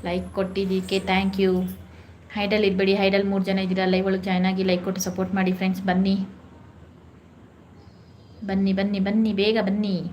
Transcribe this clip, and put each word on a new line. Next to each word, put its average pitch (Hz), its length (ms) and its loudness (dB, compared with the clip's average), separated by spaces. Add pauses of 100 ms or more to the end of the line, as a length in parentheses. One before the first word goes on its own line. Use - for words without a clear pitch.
ಲೈಕ್ 185 300 -4
ಕೊಟ್ಟಿದ್ದಕ್ಕೆ 190 600 -2 (120)
thank 190 320 2
you. 185 100 4 (840)
ಹೈಡಲ್ 208 320 0
ಇರ್ಬೇಡಿ, 190 320 2
ಹೈಡಲ್ 196 300 4
ಮೂರು 196 140 0
ಜನ 190 140 0
ಇದ್ದೀರಾ, 185 360 0
ಲೈವ್ 190 120 2
ಒಳಗೆ 190 160 0
ಜಾಯ್ನ್ 185 240 0
ಆಗಿ 185 240 0
ಲೈಕ್ 180 140 0
ಕೊಟ್ಟು 185 160 -4
ಸಪೋರ್ಟ್ 185 380 -4
ಮಾಡಿ 185 140 2
ಫ್ರೆಂಡ್ಸ್. 190 380 -2
ಬನ್ನಿ, 190 260 2 (2250)
ಬನ್ನಿ, 190 240 2
ಬನ್ನಿ, 196 280 0
ಬನ್ನಿ, 214 320 2
ಬೇಗ 208 260 2 (100)
ಬನ್ನಿ. 202 280 0 (160)